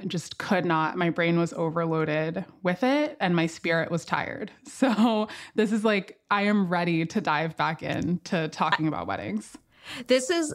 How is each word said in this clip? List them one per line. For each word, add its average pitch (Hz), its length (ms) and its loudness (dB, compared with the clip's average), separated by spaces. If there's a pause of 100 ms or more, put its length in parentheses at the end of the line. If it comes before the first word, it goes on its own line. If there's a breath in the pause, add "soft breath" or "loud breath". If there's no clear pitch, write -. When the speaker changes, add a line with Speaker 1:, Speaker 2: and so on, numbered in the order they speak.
Speaker 1:
just - 320 -6
could 180 260 0
not. 160 320 0
My 175 140 2
brain 170 260 2
was 170 160 0
overloaded 160 920 -2 (200)
with 180 200 0
it 294 360 0
and 180 160 2
my 165 100 4
spirit 165 460 -2
was 165 120 -4
tired. - 540 -6
<laughs> - 100 -20
So 220 600 4 (260 loud breath)
this 214 180 2
is 214 140 0
like, 208 340 0 (120)
I 202 120 2
am 202 240 4
ready 170 380 2
to 196 160 -2
dive 156 340 0
back 156 280 -2
in 160 420 -2
to 160 220 0
talking 156 380 0
Speaker 2:
I 156 40 2
Speaker 1:
about 90 160 -4
weddings. 185 500 -6 (520 loud breath)
Speaker 2:
This 254 240 2
is, 330 220 0